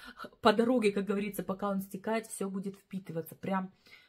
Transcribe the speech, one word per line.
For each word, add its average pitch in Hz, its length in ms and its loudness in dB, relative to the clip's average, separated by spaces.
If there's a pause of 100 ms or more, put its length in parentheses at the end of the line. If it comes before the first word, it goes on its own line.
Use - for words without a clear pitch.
(400)
по 214 120 8
дороге, 233 380 4
как 202 140 0
говорится, 202 400 -2
пока 196 240 -4
он 196 140 -2
стекает, 220 440 -4
всё 196 220 -6
будет 196 280 -6
впитываться. 165 600 -8
Прям 185 360 -2 (360)